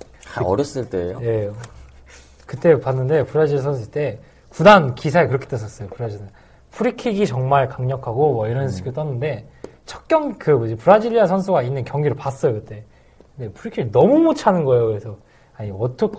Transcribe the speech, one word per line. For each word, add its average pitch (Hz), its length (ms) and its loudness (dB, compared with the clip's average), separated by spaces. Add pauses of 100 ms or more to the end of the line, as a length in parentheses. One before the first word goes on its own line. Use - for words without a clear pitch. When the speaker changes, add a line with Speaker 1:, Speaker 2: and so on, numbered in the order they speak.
(360)
Speaker 1:
아, 117 80 -4
어렸을 123 460 -2
때예요? 90 340 -4
Speaker 2:
예. 110 280 -2 (960)
그때 143 340 2
봤는데, 131 460 0
브라질 147 340 0
선수 131 320 -4
때 135 280 -6 (300)
구단 165 460 6
기사에 156 320 0
그렇게 127 200 -4
떴었어요, 107 420 -10
브라질은. 104 380 -10 (440)
"프리킥이 233 560 -2
정말 131 400 2
강력하고", 127 680 -2
뭐, 110 140 -2
이런 127 160 -2
Speaker 3:
음. 101 60 -2
Speaker 2:
식으로 95 240 -8
떴는데, 139 520 -6 (400)
첫 - 220 -18
경-, 302 300 0
그 - 140 0
뭐지, 113 260 2
브라질리아 220 500 4
선수가 185 360 0
있는 131 200 -4
경기를 143 320 -2
봤어요, 135 380 -2
그때. 107 320 -10 (500)
근데 113 160 -10
프리킥 170 400 -6
너무 202 280 6
못 320 160 4
차는 180 300 2
거예요. 123 220 4
그래서, 104 300 -6 (380)
"아니, 104 160 -10
어떠-, 127 480 -2